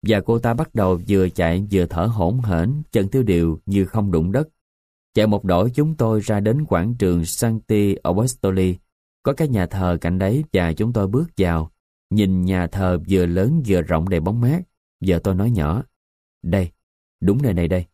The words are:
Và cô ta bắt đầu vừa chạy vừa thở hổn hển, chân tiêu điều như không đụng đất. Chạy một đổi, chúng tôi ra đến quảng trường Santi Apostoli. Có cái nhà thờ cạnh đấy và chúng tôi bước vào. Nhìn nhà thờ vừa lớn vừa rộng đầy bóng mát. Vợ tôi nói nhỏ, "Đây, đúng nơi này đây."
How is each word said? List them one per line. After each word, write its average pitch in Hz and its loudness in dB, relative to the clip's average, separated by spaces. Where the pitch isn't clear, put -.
Và 104 2
cô 117 0
ta 117 0
bắt - -4
đầu 92 2
vừa 95 2
chạy 87 0
vừa 92 2
thở 85 -2
hổn 113 0
hển, 107 0
chân 98 0
tiêu 131 0
điều 85 2
như 98 2
không 101 -2
đụng 85 0
đất. 147 -2
Chạy 107 2
một 104 0
đổi, 92 2
chúng 151 0
tôi 110 0
ra 104 -2
đến 117 0
quảng 113 0
trường 87 2
Santi 107 0
Apostoli. 95 0
Có 139 0
cái 156 -2
nhà 107 0
thờ 90 -2
cạnh 92 -2
đấy 110 0
và 85 2
chúng 107 -2
tôi 101 0
bước 139 -2
vào. 82 0
Nhìn 98 2
nhà 90 0
thờ 90 -2
vừa 92 2
lớn 101 0
vừa 90 2
rộng 82 -2
đầy 87 0
bóng 101 -2
mát. 147 0
Vợ 87 2
tôi 98 0
nói 104 0
nhỏ, 92 0
"Đây, 87 -2
đúng 101 2
nơi 117 0
này 85 0
đây." 87 -2